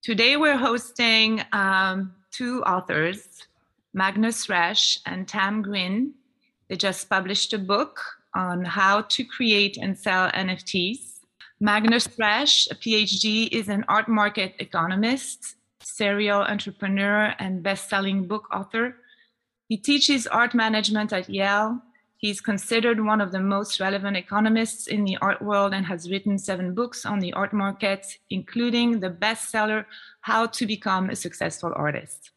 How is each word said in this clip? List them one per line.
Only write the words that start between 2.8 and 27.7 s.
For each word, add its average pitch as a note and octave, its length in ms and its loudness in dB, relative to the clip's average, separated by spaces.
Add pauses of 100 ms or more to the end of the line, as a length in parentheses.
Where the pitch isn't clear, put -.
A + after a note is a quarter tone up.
Magnus G3+ 540 0
Resch F3+ 580 2
and F#3 240 -8
Tam G#3 320 0
Grin. G3+ 540 -2 (540)
They F#3 80 -6
just F#3+ 340 -2
published F#3+ 420 0
a A3 60 -2
book G3+ 440 -2 (320)
on F3+ 300 -2
how G3 380 2
to A#3 240 -2
create G#3 500 2
and G3 220 -4
sell F#3 340 2
N F#3+ 160 -2
F F#3 160 -6
Ts. F#3+ 560 -4 (400)
Magnus G#3+ 480 4
Resch, A3+ 640 2
a - 40 -6
P A3 220 0
H G3+ 240 2
D, A3 320 2
is G#3+ 160 -2
an G#3 200 -2
art G#3+ 200 2
market G#3 500 2
economist, F#3+ 1000 -2 (260)
serial G3+ 580 0
entrepreneur, G3+ 1000 0
and F#3 240 -4
best-selling G3 640 0
book G#3 240 -6
author. A#3 460 -4 (720)
He A3 80 -2
teaches C#4 500 2
art A#3 280 2
management G#3+ 580 2
at F#3 160 -4
Yale. G3+ 540 0 (380)
He's G3+ 200 -4
considered A3 680 0
one G#3+ 140 4
of G3 100 -2
the F#3+ 80 -4
most G3 400 0
relevant G3 380 -2
economists A3 720 0
in G#3 160 0
the F#3+ 180 -2
art G3 180 0
world G3+ 320 2
and G3 140 -2
has F3 240 -6
written G3 260 -2
seven F#3 380 -4
books A#3+ 320 -4
on G3+ 140 -2
the F3 120 -4
art G3+ 200 -2
market, G3 680 -2 (100)